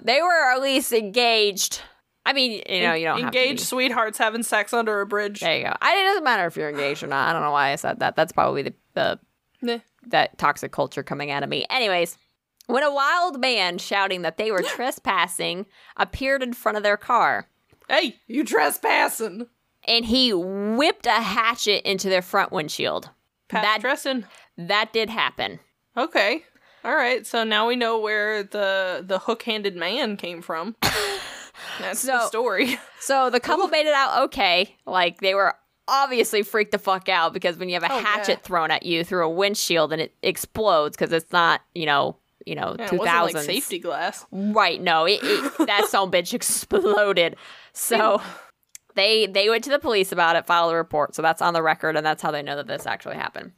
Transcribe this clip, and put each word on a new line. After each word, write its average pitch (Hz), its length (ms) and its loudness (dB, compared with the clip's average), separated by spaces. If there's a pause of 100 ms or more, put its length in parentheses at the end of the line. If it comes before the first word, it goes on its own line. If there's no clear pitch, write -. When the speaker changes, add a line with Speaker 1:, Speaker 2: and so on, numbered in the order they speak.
Speaker 1:
they 254 200 2
were 330 300 4
at 254 100 0
least 277 300 0
engaged. 220 920 0 (420)
I 262 80 2
mean, 254 360 0
you 185 140 0
know, 175 100 2
Speaker 2:
En-, 160 80 0
Speaker 1:
you 160 60 -2
don't 156 160 0
have 247 100 -4
to 247 60 0
Speaker 2:
engaged 254 220 0
Speaker 1:
be. 190 40 -6
Speaker 2:
sweethearts 240 540 -2
having 226 240 0
sex 214 300 -2
under 220 280 0
a 202 60 -2
bridge. 208 340 -4
Speaker 1:
There 165 180 0
you - 60 -4
go. - 80 -4 (100)
I, 330 140 2
it 392 80 2
doesn't 381 200 2
matter 220 220 2
if 160 100 -6
you're 151 140 -4
engaged 143 320 -4
or - 60 -10
not. 135 200 0
I 165 40 0
don't 160 100 -2
know 147 100 0
why 139 200 2
I 147 40 -2
said - 240 -4
that. 131 160 0
That's 160 160 0
probably 135 300 0
the, 127 120 -6 (200)
the - 240 -2 (420)
Speaker 2:
Nah. 240 180 -4 (280)
Speaker 1:
that 156 320 0
toxic 143 340 -2
culture - 300 -4
coming 143 280 -8
out 143 120 -4
of 139 60 -6
me. 151 200 -4
Anyways, 190 480 0 (500)
when 247 160 0
a 294 100 2
wild 285 480 0
man 196 380 0
shouting 190 440 -2
that 165 160 -4
they 220 140 -2
were 185 100 0
Speaker 2:
<gasps> - 40 -4
Speaker 1:
trespassing 180 1000 -2 (300)
appeared 262 460 -2
in 240 120 -4
front 214 240 -2
of 202 60 -4
their 208 140 4
car. 156 500 0 (400)
Speaker 2:
"Hey, 277 280 0 (100)
you 240 180 -2
trespassing!" 226 1000 0 (400)
Speaker 1:
And 233 180 2
he 247 280 4
whipped 202 720 0
a 240 60 2
hatchet 220 760 0
into 196 200 -2
their 185 140 2
front 196 300 0
windshield. 139 580 -4 (380)
Speaker 2:
Past 220 160 -2
Speaker 1:
That 214 160 2
Speaker 2:
dressing. 262 460 -2 (320)
Speaker 1:
that 202 340 0
did 220 160 0
happen. 143 500 -4 (380)
Speaker 2:
Okay. 262 480 0 (400)
All 254 100 -2
right. 254 320 0
So 233 180 -2
now 220 220 2
we 240 100 0
know 226 220 0
where 214 440 -2
the, 190 640 -2
the 190 140 -2
hook-handed 214 540 -4
man 202 440 -4
came 175 240 -12
from. 175 360 -8
Speaker 1:
<laughs> - 60 -4 (960)
Speaker 2:
That's 185 200 -6
Speaker 1:
So 262 180 -2
Speaker 2:
the 226 80 2
story. 240 520 0 (100)
<laughs> - 120 -20
Speaker 1:
so 269 300 2
the 240 100 2
couple 339 260 2
Speaker 2:
Ooh. - 40 -8
Speaker 1:
made 311 160 2
it 302 80 4
out 269 300 2
okay. 196 600 2
Like, 175 360 0
they 190 140 2
were 196 200 2 (320)
obviously 240 560 2
freaked 214 300 -2
the 208 60 0
fuck 190 300 -2
out 165 240 2
because 180 240 -2
when 180 140 -8
you 175 100 -2
have 165 40 -2
a 165 100 0
Speaker 2:
Oh, 247 60 0
Speaker 1:
hatchet 208 280 0 (120)
Speaker 2:
yeah. - 60 -20
Speaker 1:
thrown 165 240 0
at 156 120 0
you 170 220 0
through 180 200 0
a 160 60 0
windshield 170 640 2
and 160 80 -4
it - 200 -8
explodes 170 760 0
'cause 165 140 0
it's 165 200 -2
not, 170 300 4 (120)
you 165 120 -4
know, 143 300 2 (280)
you 170 100 -8
know, 139 240 -4
Speaker 2:
Yeah, 233 80 -8
it 190 60 -2
wasn't, 180 60 0
like, - 20 -2
Speaker 1:
two 220 60 0
thousands. 170 400 2
Speaker 2:
safety 190 320 -4
glass. 170 520 -6
Speaker 1:
Right, 202 520 2
no. 165 240 4
It, 202 160 4
it, 277 360 0
Speaker 2:
<laughs> 311 80 4
Speaker 1:
that 208 220 4
son 196 200 2
of 175 60 0
a - 40 4
bitch 175 160 -2
exploded. 196 1000 2 (360)
So 220 460 2
Speaker 2:
Ew. - 20 -2 (760)
Speaker 1:
they, 214 300 4
they 196 220 2
went 233 160 2
to 277 60 -8
the 285 80 2
police 226 340 0
about 170 240 4
it, 165 100 0
filed 170 260 2
a 165 40 0
report. 156 380 -2
So 160 80 -4
that's 165 200 2
on 170 120 2
the 165 80 2
record, 160 340 0
and 151 80 -2
that's 156 180 -2
how 165 100 -2
they 147 100 -4
know 143 140 -8
that 147 100 -8
this 139 200 -8
actually - 300 -8
happened. - 420 -8